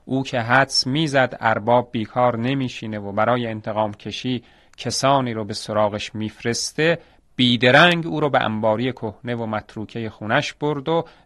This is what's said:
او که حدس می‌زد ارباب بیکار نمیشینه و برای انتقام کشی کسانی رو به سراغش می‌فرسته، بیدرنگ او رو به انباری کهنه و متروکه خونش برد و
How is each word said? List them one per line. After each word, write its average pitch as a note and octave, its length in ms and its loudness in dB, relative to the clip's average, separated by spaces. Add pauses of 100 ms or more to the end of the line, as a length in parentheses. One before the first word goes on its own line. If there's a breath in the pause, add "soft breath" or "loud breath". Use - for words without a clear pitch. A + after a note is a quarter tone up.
او C3 180 -2
که B2+ 180 -4
حدس C3 460 2
می‌زد C3+ 520 2
ارباب A2+ 520 2
بیکار A#2+ 460 0
نمیشینه A#2+ 600 -4
و G2+ 120 -8
برای A2+ 360 0
انتقام G#2+ 460 -4
کشی A#2+ 500 -6 (360 soft breath)
کسانی C3 540 0
رو A2 120 -6
به G2+ 80 -8
سراغش G#2 640 -2
می‌فرسته، A#2 840 -2 (360 soft breath)
بیدرنگ C3 720 4
او D#3+ 120 -4
رو D3 100 0
به B2+ 140 2
انباری A2 480 0
کهنه A#2+ 440 -8
و A#2 100 -6
متروکه A2 640 -8
خونش A2+ 440 -2
برد D3 360 -4
و E3 160 0 (200 soft breath)